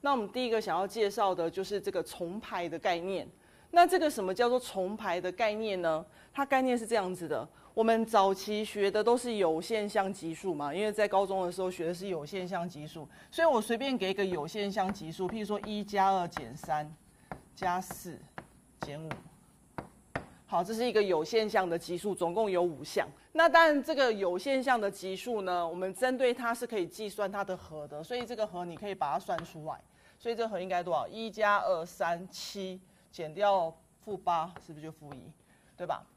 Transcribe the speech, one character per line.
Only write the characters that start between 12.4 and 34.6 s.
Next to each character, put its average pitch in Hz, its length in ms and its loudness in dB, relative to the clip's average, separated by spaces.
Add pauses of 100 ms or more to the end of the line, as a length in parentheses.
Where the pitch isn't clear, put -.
项 175 220 -4
级 147 180 -12
数， 151 220 -14 (220)
所 - 120 0
以 330 60 8
我 254 120 6
随 220 180 0
便 269 180 0
给 190 140 0
一 190 40 0
个 196 100 0
有 170 220 -2
限 202 240 -4
项 190 220 0
级 160 180 -8
数， 180 160 -4
譬 220 140 -4
如 214 40 -4
说 202 200 -2
一 208 180 -4
加 196 300 4
二 180 160 2
减 120 280 -8
三 151 360 -4 (600)
加 180 260 0
四 - 380 -10 (640)
减 147 200 -8
五。 160 60 -10 (1400)
好， 214 160 0
这 196 100 -4
是 226 140 0
一 240 60 2
个 208 100 6
有 175 220 4
限 220 260 2
项 190 180 4
的 165 80 0
级 170 220 -4
数， 196 160 -2
总 175 180 0
共 214 160 2
有 180 140 4
五 151 220 0
项。 - 240 -2 (240)
那 330 160 6
当 330 180 10
然 294 160 4
这 311 100 -4
个 254 200 4
有 190 260 0
限 269 240 0
项 240 180 4
的 202 80 0
级 190 280 -6
数 220 260 -4
呢， 180 240 0
我 165 80 -6
们 185 180 -4
针 254 240 0
对 247 160 4
它 240 220 -2
是 240 100 -6
可 233 140 -4
以 175 80 0
计 214 220 -8
算 202 220 -2
它 202 120 -4
的 190 140 -4
和 156 320 -12
的， 147 160 -10
所 247 120 -6
以 247 80 -4
这 226 120 -8
个 214 100 -2
和 175 180 -6
你 170 120 -8
可 202 120 -10
以 196 60 -4
把 147 180 -2
它 165 60 0
算 196 260 -4
出 156 220 -14
来。 156 140 -8 (360)
所 - 140 -8
以 233 60 -2
这 226 120 -2
和 202 120 -4
应 185 80 -6
该 180 120 0
多 175 140 -2
少？ 131 140 0
一 226 200 -8
加 208 300 4
二 170 260 0
三 175 460 -4
七 185 500 -10 (300)
减 156 240 -10
掉 185 400 2 (300)
负 208 120 -8
八， 175 360 -2 (120)